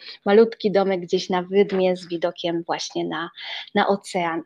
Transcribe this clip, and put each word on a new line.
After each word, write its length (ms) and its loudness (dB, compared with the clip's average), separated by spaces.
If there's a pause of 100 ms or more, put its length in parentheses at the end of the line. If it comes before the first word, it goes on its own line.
(260)
malutki 460 4
domek 300 2
gdzieś 280 -2
na 120 0
wydmie 560 2
z 100 -16
widokiem 560 -4
właśnie 440 -4
na, 220 -6 (460)
na 120 2
ocean. 580 -2